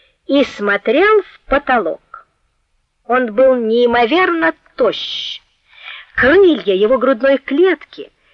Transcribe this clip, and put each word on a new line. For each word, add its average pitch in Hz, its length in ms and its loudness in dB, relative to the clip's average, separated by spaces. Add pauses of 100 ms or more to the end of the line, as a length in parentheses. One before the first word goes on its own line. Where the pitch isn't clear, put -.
(280)
и 277 180 2
смотрел 240 800 0
в - 240 -20
потолок. 240 800 -4 (800)
Он 240 300 -2
был 262 220 4
неимоверно 240 1000 0 (220)
тощ. - 640 -6 (760)
Крылья 269 580 2
его 214 240 0
грудной 262 400 0
клетки 294 760 -4 (220)